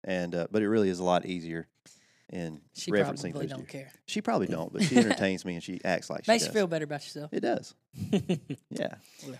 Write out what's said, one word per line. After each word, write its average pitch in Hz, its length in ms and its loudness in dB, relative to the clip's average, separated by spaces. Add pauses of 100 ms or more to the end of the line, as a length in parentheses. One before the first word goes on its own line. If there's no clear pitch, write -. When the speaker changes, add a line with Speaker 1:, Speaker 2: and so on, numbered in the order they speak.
Speaker 1:
And, 90 300 -2
uh, 85 160 0
but 107 120 2
it 101 60 2
really 107 220 6
is 87 80 -2
a 92 60 -2
lot 90 200 4
easier 82 420 -6 (640)
in 80 300 -6 (140)
Speaker 2:
She - 160 -8
Speaker 1:
referencing 190 420 2
Speaker 2:
probably 143 140 -4
Speaker 1:
those - 40 -8
Speaker 2:
don't 135 100 -10
Speaker 1:
deer. 131 60 -14 (180)
Speaker 2:
care. - 80 -20 (140)
Speaker 1:
She - 140 -4
probably 208 280 0
don't, 82 240 -4
but - 100 0
Speaker 2:
<laughs> - 0 -
Speaker 1:
she 135 160 4
entertains 98 480 4
me 90 80 -4
and 85 80 -6
she - 220 -8
acts 90 260 0
like - 160 -6
she 214 40 2
Speaker 2:
Makes 233 140 6
you - 40 -2
Speaker 1:
does. - 60 -6
Speaker 2:
feel 202 120 4
better 160 180 -2
about 147 200 -6
yourself. 147 280 -10
Speaker 1:
It - 80 -2
does. - 340 -2 (200)
Speaker 3:
<laughs> - 160 -6 (600)
Speaker 1:
Yeah. - 240 -4 (320)
Speaker 2:
Yeah. 127 140 -12